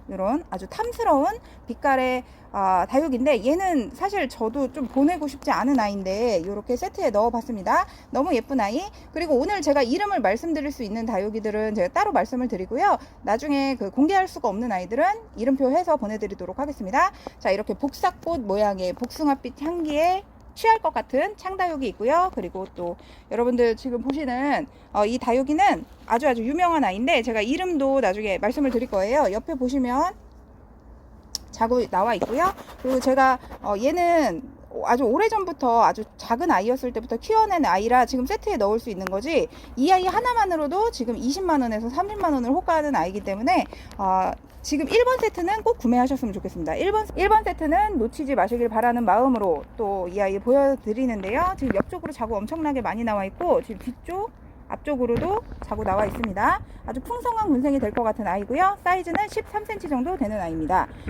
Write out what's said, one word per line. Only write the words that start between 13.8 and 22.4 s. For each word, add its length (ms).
공개할 380
수가 180
없는 240
아이들은 320
이름표 360
해서 260
보내드리도록 600
하겠습니다. 520
자, 120
이렇게 220
복사꽃 680
모양의 520
복숭아빛 680
향기에 600
취할 260
것 140
같은 420
창다육이 540
있고요. 460
그리고 400